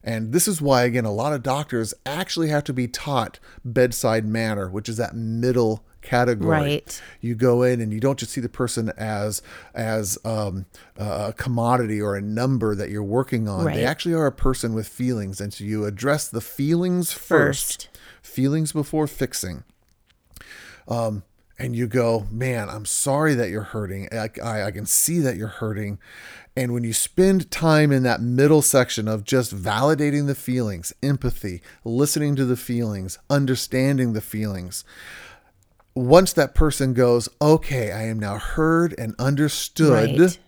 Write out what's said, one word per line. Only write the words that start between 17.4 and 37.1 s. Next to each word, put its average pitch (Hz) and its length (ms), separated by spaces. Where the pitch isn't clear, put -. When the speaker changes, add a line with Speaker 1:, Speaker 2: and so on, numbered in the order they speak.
Speaker 2:
First. - 20
Speaker 1:
Feelings 147 500
before 151 360
fixing. - 580
Um, 113 360
and 127 160
you 117 120
go, 113 440
"Man, 117 380
I'm 107 160
sorry 147 480
that 117 160
you're 104 140
hurting. 98 480
I, 110 180
I, 107 220
I 107 60
can 101 140
see - 340
that 131 180
you're 110 100
hurting." 104 500
And 127 160
when 120 120
you 113 100
spend 185 580
time 151 400
in 131 120
that 120 180
middle 139 400
section 120 460
of 107 160
just 127 320
validating 143 720
the 139 80
feelings, 110 580
empathy, 117 580
listening 143 520
to 135 100
the 123 100
feelings, 110 600
understanding 131 840
the 107 80
feelings, 98 640
once 143 380
that 143 200
person 135 400
goes, 120 340